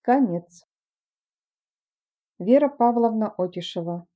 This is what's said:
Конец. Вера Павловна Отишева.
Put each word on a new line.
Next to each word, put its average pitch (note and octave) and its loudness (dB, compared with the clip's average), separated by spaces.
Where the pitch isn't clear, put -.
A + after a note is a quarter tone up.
Конец. A#3 -2
Вера C4 2
Павловна A#3 0
Отишева. F3 -8